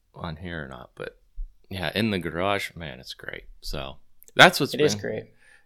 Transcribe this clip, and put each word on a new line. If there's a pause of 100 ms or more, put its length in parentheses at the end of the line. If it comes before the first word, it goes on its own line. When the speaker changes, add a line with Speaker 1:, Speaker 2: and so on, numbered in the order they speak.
(140)
Speaker 1:
on
here
or
not,
but (520)
yeah,
in
the
garage,
man,
it's
great. (160)
So (380)
that's
what's
Speaker 2:
It
Speaker 1:
been
Speaker 2:
is
great. (340)